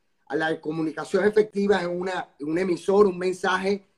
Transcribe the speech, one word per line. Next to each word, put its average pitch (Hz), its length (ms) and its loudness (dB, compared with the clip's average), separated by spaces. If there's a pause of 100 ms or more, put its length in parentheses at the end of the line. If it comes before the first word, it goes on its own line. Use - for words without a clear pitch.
(320)
La 160 280 -2
comunicación 160 640 -2
efectiva 202 580 2
es 175 60 -4
una, 180 520 -6
un 156 180 -4
emisor, 190 480 4
un 185 100 0
mensaje 185 840 -2